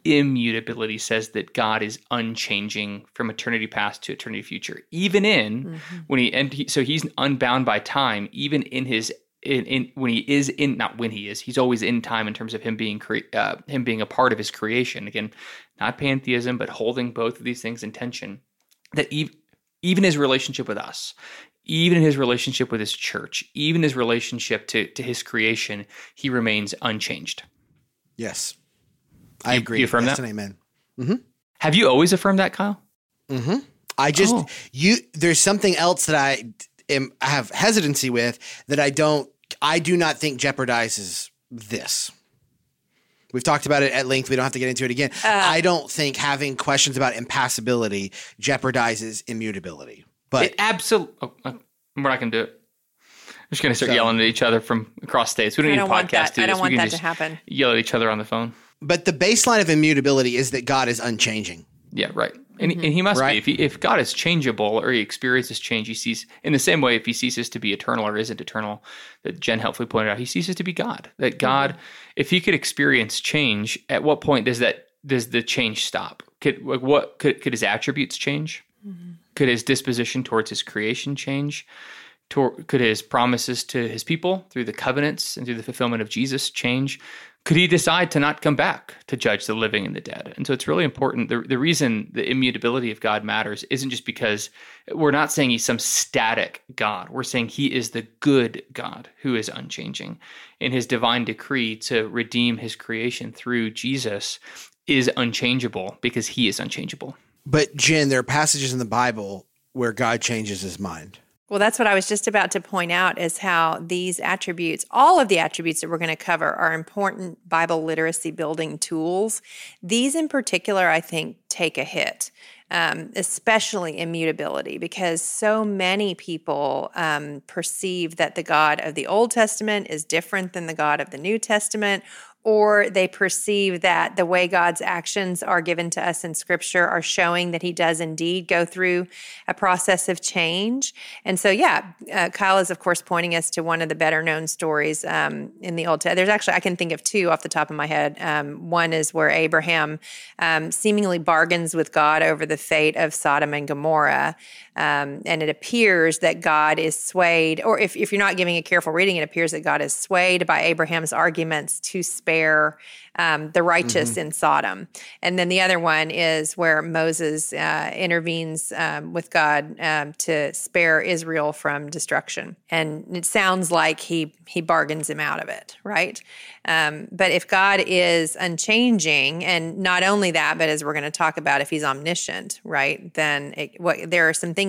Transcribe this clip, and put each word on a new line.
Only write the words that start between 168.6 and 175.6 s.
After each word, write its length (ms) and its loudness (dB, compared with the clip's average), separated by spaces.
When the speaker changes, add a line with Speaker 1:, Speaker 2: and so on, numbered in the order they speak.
Speaker 2:
um, 360 -4
with 180 -6
God, 480 2
um, 400 -2
to 340 -2
spare 480 2
Israel 520 -2
from 360 -4
destruction. 640 -6
And 480 -4
it 80 -4
sounds 460 2
like 280 2
he, 360 -4
he 160 -4
bargains 480 0
him 100 -6
out 220 -2
of 80 -8
it, 340 -14